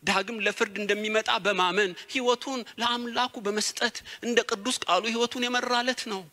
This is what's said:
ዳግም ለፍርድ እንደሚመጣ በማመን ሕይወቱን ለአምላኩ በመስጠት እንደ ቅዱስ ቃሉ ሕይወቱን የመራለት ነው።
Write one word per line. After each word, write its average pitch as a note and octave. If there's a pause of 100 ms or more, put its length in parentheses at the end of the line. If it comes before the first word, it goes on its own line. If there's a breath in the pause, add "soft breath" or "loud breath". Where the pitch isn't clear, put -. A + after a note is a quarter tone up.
ዳግም G3
ለፍርድ G3+
እንደሚመጣ G#3+
በማመን F#3 (180 loud breath)
ሕይወቱን B3 (160 loud breath)
ለአምላኩ A#3+
በመስጠት G#3+ (260 loud breath)
እንደ A#3
ቅዱስ A3
ቃሉ F3+
ሕይወቱን A#3+
የመራለት B3
ነው። G3 (100)